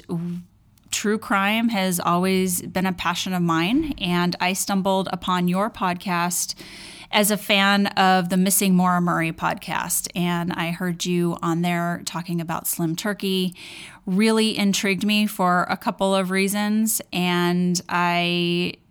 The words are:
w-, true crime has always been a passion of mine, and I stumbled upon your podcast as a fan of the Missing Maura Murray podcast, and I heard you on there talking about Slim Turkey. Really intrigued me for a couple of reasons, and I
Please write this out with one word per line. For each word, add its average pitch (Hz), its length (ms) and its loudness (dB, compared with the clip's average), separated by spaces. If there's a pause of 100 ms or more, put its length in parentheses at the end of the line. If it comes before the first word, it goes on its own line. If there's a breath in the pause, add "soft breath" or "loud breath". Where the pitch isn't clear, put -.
w-, 175 340 -6 (500)
true 214 260 -2
crime 214 520 0
has 185 300 0
always 185 640 0
been 185 240 -4
a 185 80 0
passion 175 400 -4
of 180 80 0
mine, 185 560 2
and 175 420 0
I 180 140 0
stumbled 190 580 0
upon 180 360 0
your 196 240 0
podcast 180 840 -2 (560 loud breath)
as 208 220 4
a 202 60 0
fan 202 500 4
of 185 420 4
the 185 80 2
Missing 190 380 4
Maura 180 260 4
Murray 165 300 0
podcast, - 840 -4
and 175 400 0
I 170 160 -2
heard 175 360 -4
you 175 360 0
on 170 220 0
there 170 420 -2
talking 170 340 -6
about 165 280 -6
Slim 165 280 -2
Turkey. 190 600 -2 (500 loud breath)
Really 220 500 2
intrigued 196 500 0
me 214 200 2
for 180 460 0
a 180 60 -2
couple 196 360 -2
of 190 160 0
reasons, 208 720 0 (100)
and 180 800 2
I 175 840 0 (160)